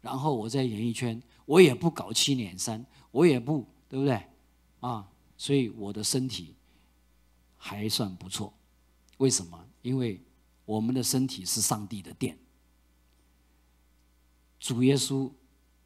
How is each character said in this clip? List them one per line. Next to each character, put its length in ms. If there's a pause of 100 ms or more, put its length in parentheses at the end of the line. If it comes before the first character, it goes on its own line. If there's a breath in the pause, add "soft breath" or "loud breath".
然 160
后 180
我 140
在 140
演 200
艺 80
圈， 300 (240 soft breath)
我 160
也 140
不 120
搞 240
七 220
捻 240
三， 260 (280 soft breath)
我 120
也 160
不， 240 (240)
对 120
不 40
对？ 160 (600)
啊， 280 (300)
所 180
以 140
我 240
的 100
身 240
体 280 (1000 soft breath)
还 320
算 280
不 120
错。 240 (680)
为 120
什 160
么？ 180 (200)
因 120
为 240 (460)
我 160
们 140
的 80
身 240
体 180
是 160
上 260
帝 140
的 140
殿， 200 (2250)
主 220
耶 160
稣 320 (560)